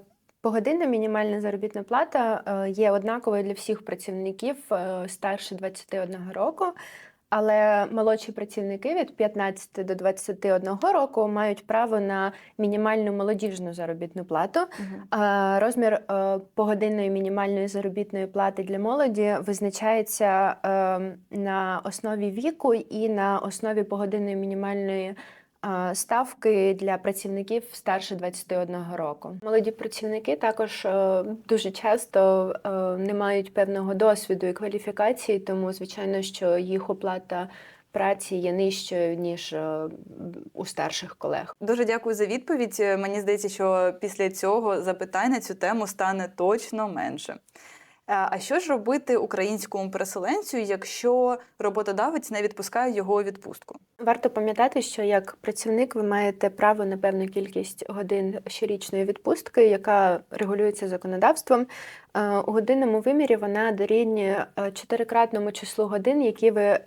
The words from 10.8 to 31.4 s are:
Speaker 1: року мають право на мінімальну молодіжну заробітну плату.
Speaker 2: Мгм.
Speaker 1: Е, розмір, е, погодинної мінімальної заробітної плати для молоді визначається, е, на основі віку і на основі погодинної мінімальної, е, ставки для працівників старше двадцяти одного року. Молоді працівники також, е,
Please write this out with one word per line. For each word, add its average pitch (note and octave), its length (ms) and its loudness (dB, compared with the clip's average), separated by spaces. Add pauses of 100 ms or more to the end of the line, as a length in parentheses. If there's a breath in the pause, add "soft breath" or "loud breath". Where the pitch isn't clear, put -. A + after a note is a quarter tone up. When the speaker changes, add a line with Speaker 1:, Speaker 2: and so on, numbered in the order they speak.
Speaker 1:
року C4+ 340 2
мають G#3 400 -2
право A3 320 2
на G3 320 0 (260 loud breath)
мінімальну G#3+ 560 2
молодіжну G3 600 -2
заробітну E3+ 520 -8
плату. F3+ 340 0
Speaker 2:
Мгм. G3+ 640 -4
Speaker 1:
Е, G3 360 4
розмір, A#3 340 4
е, G3 460 0 (140)
погодинної G#3+ 560 2
мінімальної G3 580 0
заробітної G3 600 -4
плати G3 360 0
для F#3+ 160 -4
молоді G#3+ 600 2
визначається, G3+ 1160 0 (100)
е, F#3+ 520 0 (140)
на F#3+ 520 -2
основі G#3 480 -4
віку C4 420 0
і A3 360 -2
на G3 300 2
основі G#3+ 440 -2
погодинної G3+ 520 -2
мінімальної, G3 800 -4 (500 loud breath)
е, F#3 300 -2
ставки G#3+ 800 2
для F#3+ 240 -2
працівників G3 760 -4
старше G3 440 -4
двадцяти F3+ 420 -4
одного F3 400 -4
року. D#3+ 460 -6
Молоді A3 280 2
працівники A3 640 -4
також, A3 500 -2
е, F#3+ 380 2 (240)